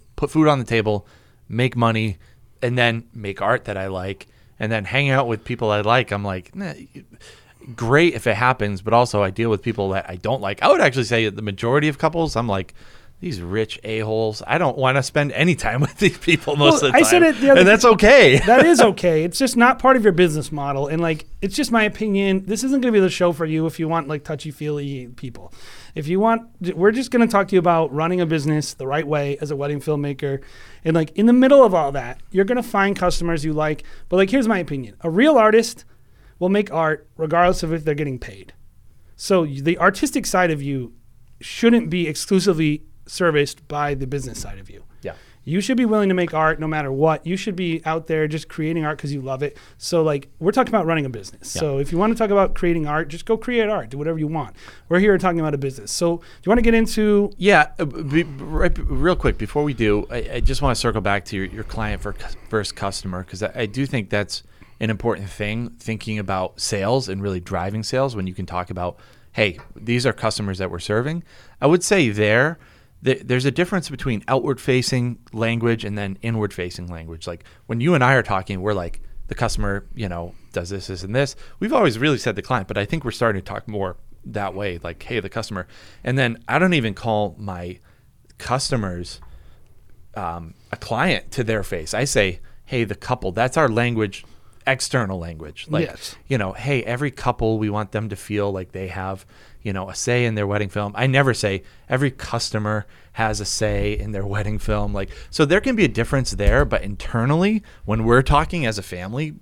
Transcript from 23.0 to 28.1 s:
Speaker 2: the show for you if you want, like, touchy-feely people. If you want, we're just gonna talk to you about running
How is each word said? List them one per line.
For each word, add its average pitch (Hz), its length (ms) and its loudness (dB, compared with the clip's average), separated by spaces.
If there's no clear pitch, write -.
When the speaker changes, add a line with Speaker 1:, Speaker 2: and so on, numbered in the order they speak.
Speaker 2:
the 190 80 4
show 175 240 0
for 165 120 -4
you 160 200 0
if 160 140 -6
you 160 100 -2
want, 160 180 -2
like, 147 160 -6
touchy-feely 143 920 -8
people. 117 360 -14
If 151 120 -6
you 180 120 2
want, 226 300 2
we're 190 160 4
just 247 200 -2
gonna 233 160 6
talk 202 220 2
to 196 60 2
you 185 40 6
about 165 340 2
running 165 260 0